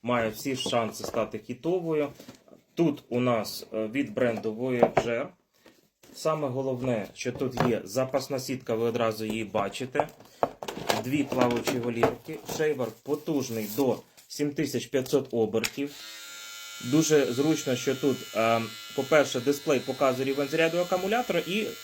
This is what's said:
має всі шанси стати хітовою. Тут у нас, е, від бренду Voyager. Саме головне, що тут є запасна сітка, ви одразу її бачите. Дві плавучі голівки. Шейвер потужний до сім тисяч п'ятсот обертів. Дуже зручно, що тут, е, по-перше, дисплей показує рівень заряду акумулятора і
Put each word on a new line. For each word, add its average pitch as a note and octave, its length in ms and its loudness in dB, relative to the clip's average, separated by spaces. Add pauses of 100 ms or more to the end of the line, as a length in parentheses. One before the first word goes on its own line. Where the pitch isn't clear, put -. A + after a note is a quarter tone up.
має A#2 260 2
всі B2+ 260 -4
шанси A2+ 480 -2
стати A2 360 -4
хітовою. D#3+ 680 -2 (680)
Тут - 340 2
у B2 100 0
нас, A#2+ 540 0
е, A2 140 0
від A#2 260 -2
бренду A2 400 0
Voyager. A#2+ 720 2 (880)
Саме D#3 340 0
головне, B2 680 0
що - 180 -4
тут B2+ 240 -4 (140)
є A2 140 2
запасна C3 560 0
сітка, B2+ 360 -2
ви A2+ 100 2
одразу A2+ 400 0
її A2 180 -4
бачите. G#2+ 640 -2 (960)
Дві C3+ 200 0
плавучі B2 600 2
голівки. A#2+ 560 -2 (180)
Шейвер C#3 300 0 (160)
потужний C3 640 -2 (100)
до C3 200 4 (300)
сім D3 240 -2
тисяч C#3 340 -2
п'ятсот C3 460 0
обертів. A2+ 600 0 (1000)
Дуже D3+ 340 6
зручно, C#3+ 500 2
що C3 200 0
тут, C3 220 2 (180)
е, A2+ 260 4 (340)
по-перше, C3+ 440 4
дисплей C#3+ 400 2
показує C3 480 0
рівень C#3 200 0
заряду D#3+ 300 2
акумулятора F#3 680 0
і G3+ 200 -2 (160)